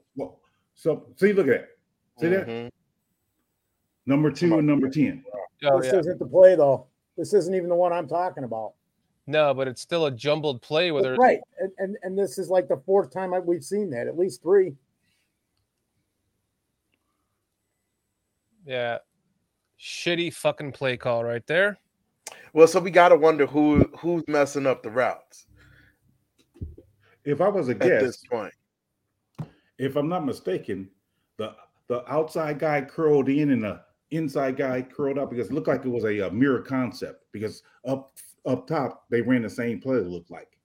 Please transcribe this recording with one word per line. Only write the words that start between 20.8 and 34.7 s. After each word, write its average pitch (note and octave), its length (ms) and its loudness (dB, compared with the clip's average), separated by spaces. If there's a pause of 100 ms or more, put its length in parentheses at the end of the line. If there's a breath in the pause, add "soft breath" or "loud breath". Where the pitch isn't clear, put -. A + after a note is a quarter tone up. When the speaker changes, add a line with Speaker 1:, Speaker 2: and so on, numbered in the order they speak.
Speaker 3:
call A#2 280 -2
right A#2 220 -6
there. F#3+ 320 0 (760 loud breath)
Speaker 2:
Well, D#3+ 140 10
so E3+ 140 4
we F#3 100 -6
gotta F3 260 8
wonder D3+ 300 4
who, D3 340 4 (180)
who's E3 280 -4
messing C#3+ 400 0
up B2+ 160 0
the A#2 80 -10
routes A2 560 -6 (1800 soft breath)
Speaker 1:
If C#3+ 160 -2
I F3+ 80 2
was F#3+ 200 -2
a B2 40 -2
Speaker 2:
at G#2+ 80 -4
this A#2+ 420 2
Speaker 1:
guess, - 80 -20
Speaker 2:
point. G#2+ 240 -6 (1200 soft breath)
Speaker 1:
if C3+ 180 -4
I'm D3 120 -2
not E3+ 160 -4
mistaken, A2 640 -6 (480)
the, G#2+ 160 -10 (360)
the B2 220 -6
outside D#3 480 -4
guy D3+ 220 0
curled C#3+ 480 2
in D3 220 2
and A#2+ 120 0
the G2 180 -6 (300)
inside C#3+ 460 -4
guy C3 240 -4